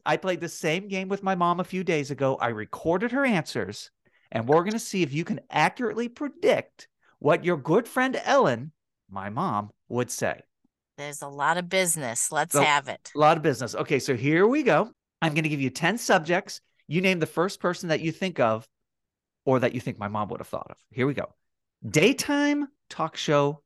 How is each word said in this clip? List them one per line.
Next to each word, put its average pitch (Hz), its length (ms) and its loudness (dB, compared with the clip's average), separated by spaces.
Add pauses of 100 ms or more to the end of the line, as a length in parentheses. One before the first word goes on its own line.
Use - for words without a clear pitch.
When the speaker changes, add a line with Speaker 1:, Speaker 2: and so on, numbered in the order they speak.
Speaker 1:
I 156 120 2
played 180 220 -2
the 170 80 -6
same 175 380 -2
game 190 220 -6
with 196 160 -4
my 190 100 0
mom 175 240 2
a 180 60 0
few 185 180 -6
days 151 300 0
ago. 135 240 0
I 120 120 0
recorded 160 640 -2
her 277 140 0
answers, 139 640 -2 (400)
and 113 160 -4
we're 156 160 4
gonna 214 160 -2
see 190 240 -2
if 135 100 -2
you 160 120 -2
can 220 160 -6 (100)
accurately 220 580 0
predict - 800 -2 (320)
what 151 260 2
your 175 120 2
good 175 320 2
friend 262 360 -2
Ellen, 156 460 2 (400)
my 98 200 -8
mom, 107 400 -2 (180)
would 120 240 -4
say. - 280 -4 (560)
Speaker 2:
There's 143 260 -12
a 143 60 -12
lot 143 280 0
of 180 120 -6
business. 160 640 0
Let's 156 220 -2
Speaker 1:
So, 143 100 4
Speaker 2:
have 147 260 4
it. - 280 -10
Speaker 1:
a - 20 -8
lot 151 180 8
of 156 60 -4
business. 131 320 -2
Okay, 151 240 0
so 131 160 -2
here 151 320 4
we 285 160 2
go. 202 300 4 (280)
I'm 160 140 0
gonna 160 140 0
give 147 120 -2
you 131 100 0
ten 175 280 -2
subjects. 180 640 0 (260)
You 151 140 -2
name 190 200 2
the 156 60 0
first 175 340 -2
person 175 300 -4
that 147 100 0
you 160 120 -2
think 175 280 -4
of 110 260 2 (800)
or 131 160 4
that 123 140 2
you 123 60 -4
think - 180 -6
my 104 100 -4
mom 107 200 -4
would - 120 -8
have - 80 -14
thought - 220 -8
of. - 60 -18 (140)
Here 120 160 -2
we 143 80 -2
go. - 180 -6 (560)
Daytime 285 800 2 (220)
talk - 280 -6
show 147 500 2